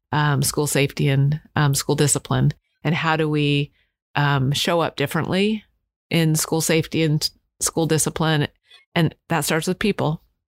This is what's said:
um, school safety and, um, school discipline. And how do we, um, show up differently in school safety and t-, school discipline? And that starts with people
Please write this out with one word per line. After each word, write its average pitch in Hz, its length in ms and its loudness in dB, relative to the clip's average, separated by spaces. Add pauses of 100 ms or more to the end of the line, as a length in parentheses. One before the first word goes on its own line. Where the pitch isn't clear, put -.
(120)
um, 147 300 0
school 147 240 -2
safety 143 420 0
and, 139 320 2 (160)
um, 143 180 2
school - 200 -2
discipline. 143 580 0 (300)
And 151 120 0
how 156 220 0
do 156 120 0
we, 147 420 0 (440)
um, 143 380 2
show 170 280 0
up - 160 -2
differently 190 640 -2 (480)
in 160 260 2
school 160 260 -2
safety 160 400 0
and 156 180 0
t-, - 100 -4 (300)
school - 260 -2
discipline? 156 600 0 (460)
And 160 200 0 (140)
that 160 160 -2
starts 160 240 -2
with 185 100 -4
people 160 440 -2 (240)